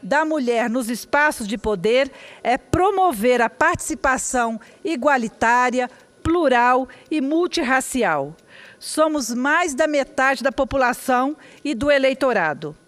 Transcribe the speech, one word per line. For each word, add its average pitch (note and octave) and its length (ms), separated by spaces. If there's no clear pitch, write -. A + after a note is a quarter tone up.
da C#4+ 240
mulher A#3+ 440
nos A#3 200
espaços C#4+ 580
de A3 100
poder A3 540
é A#3+ 140
promover E4 840
a A#3 80
participação C4 1080
igualitária, B3 1040
plural B3+ 680
e D#4 120
multirracial. B3+ 1120
Somos D4+ 560
mais D4 400
da D#4 140
metade C4+ 560
da C4+ 80
população C4 880
e D4 100
do C#4 160
eleitorado. A#3+ 840